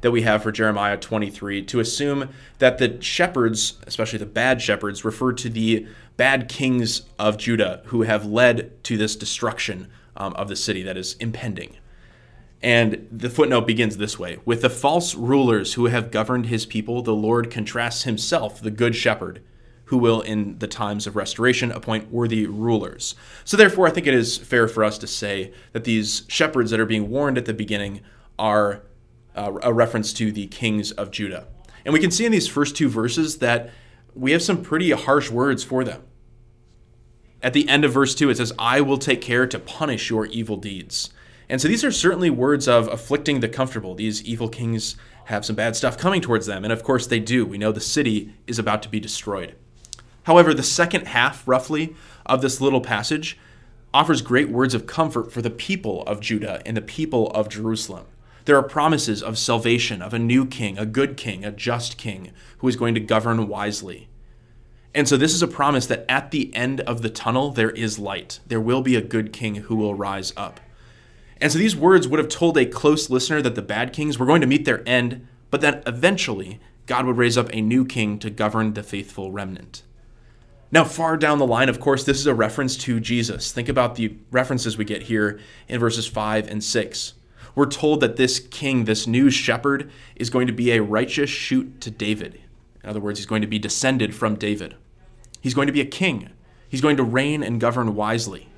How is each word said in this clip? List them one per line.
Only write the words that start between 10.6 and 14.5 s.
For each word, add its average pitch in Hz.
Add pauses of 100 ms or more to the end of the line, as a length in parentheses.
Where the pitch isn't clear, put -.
that 92
is 92
impending. 113 (880)
And 117
the 117
footnote 123
begins 110
this 104
way: 87
"With 117